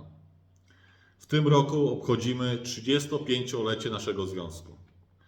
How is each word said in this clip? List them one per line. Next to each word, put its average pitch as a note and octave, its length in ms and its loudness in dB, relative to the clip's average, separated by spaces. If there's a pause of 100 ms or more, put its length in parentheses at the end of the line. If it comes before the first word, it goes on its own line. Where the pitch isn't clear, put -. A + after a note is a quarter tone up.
(1200)
W - 80 -20
tym D3+ 220 4
roku C#3+ 440 4
obchodzimy B2 680 0
trzydziestopięciolecie B2 1300 -2
naszego G2 360 -4
związku. F2 500 -10 (520)